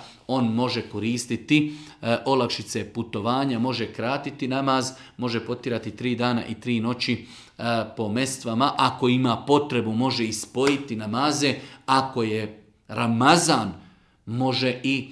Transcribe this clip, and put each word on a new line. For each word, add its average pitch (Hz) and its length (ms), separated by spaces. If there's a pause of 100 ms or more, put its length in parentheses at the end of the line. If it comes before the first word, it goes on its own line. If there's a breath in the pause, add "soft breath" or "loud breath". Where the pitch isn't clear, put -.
(280 loud breath)
on 123 260
može 117 280
koristiti, 120 920 (280 loud breath)
e, 117 240
olakšice 120 680
putovanja, 120 680
može 117 340
kratiti 135 540
namaz, 131 440 (260 loud breath)
može 117 280
potirati 117 460
tri 123 240
dana 120 300
i 110 100
tri 120 240
noći, 120 340 (440 loud breath)
e, - 60 (340)
po 107 120
mestvama. 123 680
Ako 131 320
ima 127 280 (100)
potrebu, 131 460
može 120 320
i 110 80
spojiti 135 640
namaze. 131 580 (320 loud breath)
Ako 131 380
je 107 400 (240)
Ramazan, 117 840 (520 loud breath)
može 123 580
i 135 280